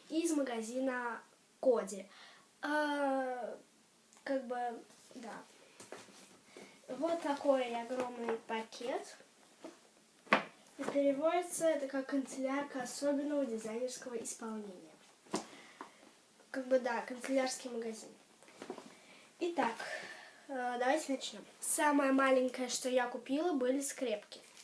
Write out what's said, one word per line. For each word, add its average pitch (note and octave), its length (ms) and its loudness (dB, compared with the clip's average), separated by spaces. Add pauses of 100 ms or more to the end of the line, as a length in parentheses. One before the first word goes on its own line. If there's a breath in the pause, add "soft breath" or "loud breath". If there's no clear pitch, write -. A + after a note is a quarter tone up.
из E4 240 2
магазина B3 880 0 (380)
Коди. G3+ 480 2 (540 loud breath)
А, C#4 920 0 (720)
как C4 240 0
бы, A#3+ 340 -2 (320)
да. A3+ 200 -12 (1500 loud breath)
Вот D#4+ 340 0
такой C4+ 600 2
огромный A#3+ 560 -4 (100)
пакет. A#3+ 680 -6 (1600)
И C#4 80 -6
переводится D#4 800 2
это C#4+ 240 2
как C4+ 180 -2
канцелярка C4+ 760 -2
особенного C#4+ 600 0
дизайнерского A#3 800 -4
исполнения. G#3 720 -8 (1500 loud breath)
Как C4 180 -4
бы, C4 120 6
да, A#3 220 0
канцелярский C4 680 0
магазин. A3+ 400 -6 (1300 loud breath)
Итак, C4+ 340 0 (720 loud breath)
э, B3 320 -2
давайте C#4 320 4
начнем. A3 320 -4 (160)
Самое C#4+ 540 6
маленькое, B3+ 560 6
что - 180 -2
я B3 180 4
купила, C4 460 0
были C4 300 2
скрепки. - 580 -4 (240)